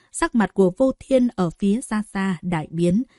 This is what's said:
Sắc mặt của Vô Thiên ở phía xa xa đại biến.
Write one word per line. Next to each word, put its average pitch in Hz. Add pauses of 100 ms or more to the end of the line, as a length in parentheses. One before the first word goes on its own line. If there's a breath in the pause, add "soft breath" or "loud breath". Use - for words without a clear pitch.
(120)
Sắc -
mặt 208
của 185
Vô 262
Thiên 254
ở 175
phía 202
xa 214 (100)
xa 190
đại 180
biến. 175 (160 soft breath)